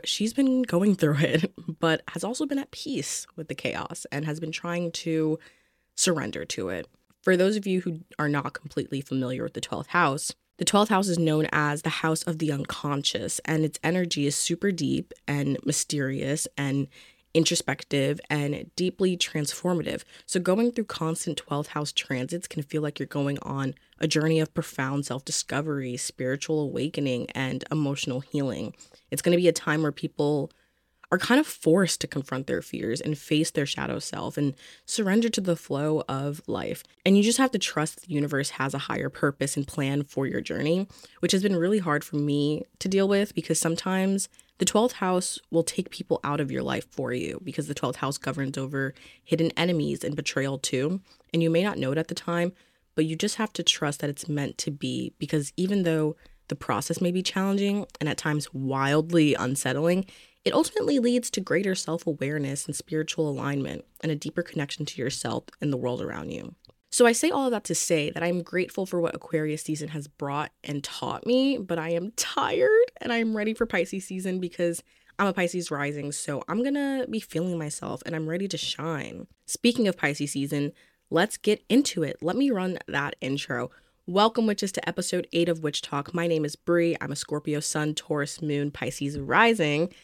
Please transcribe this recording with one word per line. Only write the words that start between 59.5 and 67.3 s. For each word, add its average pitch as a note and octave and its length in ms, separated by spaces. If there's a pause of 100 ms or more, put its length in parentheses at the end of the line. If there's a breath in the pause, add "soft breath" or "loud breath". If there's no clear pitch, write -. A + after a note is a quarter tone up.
it - 80
ultimately D#4+ 460
leads A#3+ 320
to - 100
greater F#3+ 340
self-awareness D3 920
and D3 100
spiritual D#3 540
alignment C3+ 560 (160)
and D#3+ 100
a D3 40
deeper E3 260
connection D3 420
to - 160
yourself B2 440 (180)
and D3 100
the C3 60
world B2 240
around - 280
you. - 240 (360)
So - 160
I A#3 60
say D#4 180